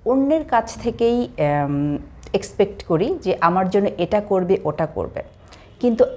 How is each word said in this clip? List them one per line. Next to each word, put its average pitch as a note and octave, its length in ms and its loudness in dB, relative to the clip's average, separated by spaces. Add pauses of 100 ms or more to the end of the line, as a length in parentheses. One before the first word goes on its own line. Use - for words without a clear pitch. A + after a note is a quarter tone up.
অন্যের C#4 400 2
কাছ A3+ 340 -2
থেকেই, A#3 500 0 (100)
আম, D3 600 0 (340)
এক্সপেক্ট - 520 -2
করি A3 380 0
যে F#3+ 180 0
আমার F3+ 300 2
জন্য G3+ 280 2
এটা F3+ 220 0
করবে, F#3+ 440 2
ওটা D#3 220 -2
করবে, - 360 -6 (580)
কিন্তু B3 240 4 (120)